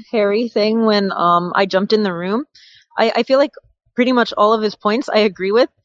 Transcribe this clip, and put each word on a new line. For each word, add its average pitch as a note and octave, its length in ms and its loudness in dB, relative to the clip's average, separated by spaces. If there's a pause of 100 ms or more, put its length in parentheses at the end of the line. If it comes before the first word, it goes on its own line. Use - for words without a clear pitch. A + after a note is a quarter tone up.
(120)
Harry G#3 360 0
saying A3 360 0
when, G#3 280 2
um, F3 420 2
I G3 120 2
jumped F#3+ 260 0
in G#3+ 100 2
the F#3+ 100 -2
room, F#3 320 -4 (540)
I, A3 180 0
I A#3 60 0
feel C4 160 0
like C#4+ 140 0 (420)
pretty B3 180 0
much A#3+ 240 0
all G#3 160 2
of A3 100 0
his G#3 120 -4
points A3 340 -4
I G#3+ 120 0
agree F#3+ 320 -2
with. A#3+ 160 2 (160)